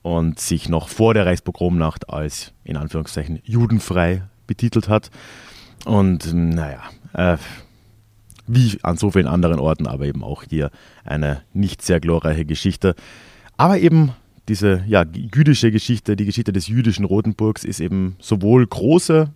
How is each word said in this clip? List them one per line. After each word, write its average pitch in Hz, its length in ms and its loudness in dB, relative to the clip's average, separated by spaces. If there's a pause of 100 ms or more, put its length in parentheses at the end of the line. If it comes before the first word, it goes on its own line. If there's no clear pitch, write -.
und 82 380 -2
sich - 300 -4
noch 82 180 -2
vor 110 260 2
der 104 120 2
Reichspogromnacht 87 840 -2
als, - 440 -10 (100)
in - 140 -8
Anführungszeichen, 76 680 -8
judenfrei 95 800 0 (220)
betitelt 113 420 -2
hat. 107 220 0 (760)
Und, 95 480 2
naja, 82 500 -2 (300)
äh, 87 240 2 (1080)
wie 117 380 2
an 85 140 -2
so 104 140 0
vielen 87 160 2
anderen 85 320 2
Orten, 78 280 -2
aber 69 180 -6
eben 69 180 -6
auch 65 200 -10
hier 73 280 -4 (320)
eine 73 380 -4 (120)
nicht 98 280 -4
sehr 87 180 0
glorreiche 80 460 0
Geschichte. 87 500 -2 (640)
Aber 175 220 4
eben 160 340 4 (340)
diese, 98 400 0
ja, 101 160 4
jüdische 120 680 2
Geschichte, 107 440 -2
die 101 100 -2
Geschichte 104 280 -2
des 92 140 -2
jüdischen 110 360 0
Rotenburgs 107 600 -2
ist - 160 -8
eben 92 380 -2
sowohl 110 460 4
große 156 720 2